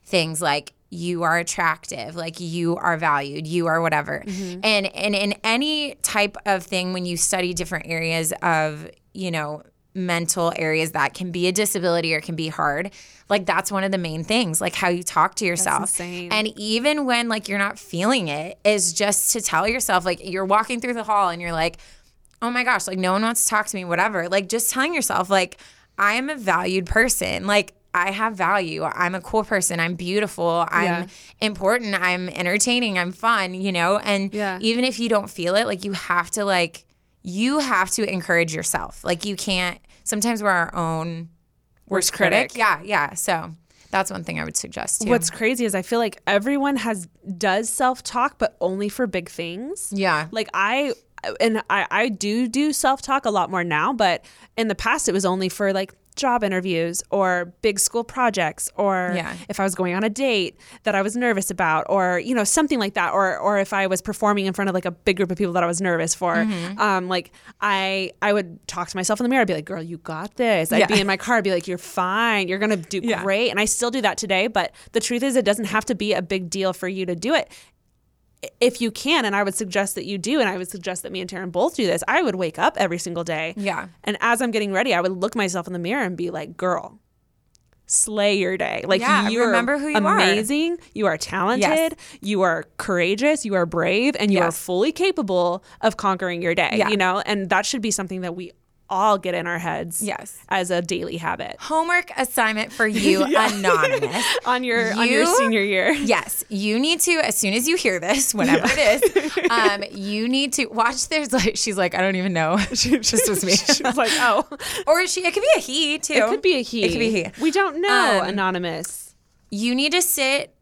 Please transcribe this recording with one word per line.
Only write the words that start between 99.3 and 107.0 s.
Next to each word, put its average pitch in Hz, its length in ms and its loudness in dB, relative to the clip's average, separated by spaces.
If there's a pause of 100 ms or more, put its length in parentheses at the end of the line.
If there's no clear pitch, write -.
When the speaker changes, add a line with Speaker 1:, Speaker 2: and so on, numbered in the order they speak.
Speaker 2:
in 175 140 -2
our 170 100 -2
heads 165 440 -4
Speaker 1:
Yes. - 360 -6 (120)
Speaker 2:
as 180 200 0
a 175 120 2
daily 175 340 -4
habit. 165 460 -6
Speaker 1:
Homework 339 560 0
assignment 220 560 0
for 226 120 2
you, 220 400 4
Speaker 2:
<laughs> - 40 -4
Yeah. - 240 4
Speaker 1:
Anonymous. 196 720 2 (100)
Speaker 2:
<laughs> - 100 -4
On 247 200 0
your, 233 260 2
on 226 160 2
your 262 140 4
Speaker 1:
You 349 160 4
Speaker 2:
senior 226 240 2
year. 196 320 2
Speaker 1:
Yes. 233 560 0
You 208 280 0
need 311 240 0